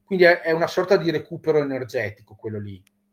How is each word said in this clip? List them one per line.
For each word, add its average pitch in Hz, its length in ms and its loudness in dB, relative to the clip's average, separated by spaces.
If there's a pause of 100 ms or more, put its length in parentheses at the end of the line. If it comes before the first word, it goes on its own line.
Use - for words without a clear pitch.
Quindi 180 200 2
è, 170 160 6
è 165 100 -4
una 160 160 0
sorta 185 320 2
di 165 120 -2
recupero 156 500 -2
energetico 127 760 -6
quello 107 260 -10
lì, 98 220 -14 (300)